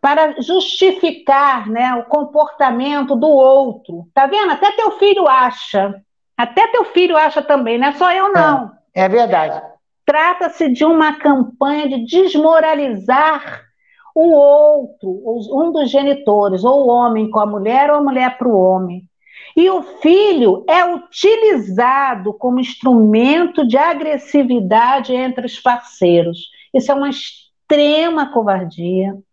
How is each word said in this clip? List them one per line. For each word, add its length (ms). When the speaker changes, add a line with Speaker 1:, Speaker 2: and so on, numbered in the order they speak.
Speaker 1:
para 400
justificar, 1300
né, 260
o 80
comportamento 1120
do 100
outro. 840
Tá 120
vendo? 280
Até 180
teu 200
filho 360
acha. 680
Até 300
teu 180
filho 320
acha 240
também, 360
não 120
é 20
só 220
eu, 180
não. 400
Speaker 2:
É, 80
é 60
verdade. 520
Speaker 1:
Trata-se 680
de 140
uma 340
campanha 720
de 160
desmoralizar 1600
o 160
outro, 920
os, 260
um 220
dos 160
genitores, 760
ou 220
o 20
homem 420
com 120
a 40
mulher, 460
ou 60
a 40
mulher 360
pro 180
homem. 480
E 140
o 120
filho 680
é 160
utilizado 1500
como 260
instrumento 1080
de 100
agressividade 1400
entre 320
os 140
parceiros. 880
Isso 160
é 60
uma 140
extrema 1200
covardia 840